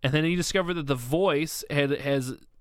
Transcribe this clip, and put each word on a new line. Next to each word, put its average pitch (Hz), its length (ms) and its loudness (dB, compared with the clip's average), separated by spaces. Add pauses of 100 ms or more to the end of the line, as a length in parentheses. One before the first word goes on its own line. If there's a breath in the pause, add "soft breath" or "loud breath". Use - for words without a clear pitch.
And 131 100 0
then 156 120 4
he 170 100 2
discovered 180 380 0
that 160 140 -6
the 139 80 2
voice 151 760 0
had, 143 220 2
has, 139 420 -2 (280)